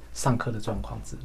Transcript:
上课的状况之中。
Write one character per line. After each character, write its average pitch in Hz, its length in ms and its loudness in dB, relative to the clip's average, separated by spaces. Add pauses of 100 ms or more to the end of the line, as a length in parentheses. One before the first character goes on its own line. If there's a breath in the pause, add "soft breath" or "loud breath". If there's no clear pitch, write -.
(140)
上 123 240 4
课 123 140 2
的 107 80 -2
状 104 220 0
况 110 220 -4
之 - 80 -8
中。 - 140 -6